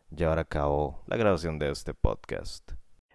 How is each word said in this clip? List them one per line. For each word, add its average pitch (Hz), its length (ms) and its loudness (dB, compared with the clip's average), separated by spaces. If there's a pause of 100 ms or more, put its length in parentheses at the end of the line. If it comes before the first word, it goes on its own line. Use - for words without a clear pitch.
(140)
llevar 80 240 4
a 82 60 2
cabo 73 640 0
la - 80 0
grabación 85 420 2
de 71 140 0
este 69 200 -6
podcast. - 800 -6 (440)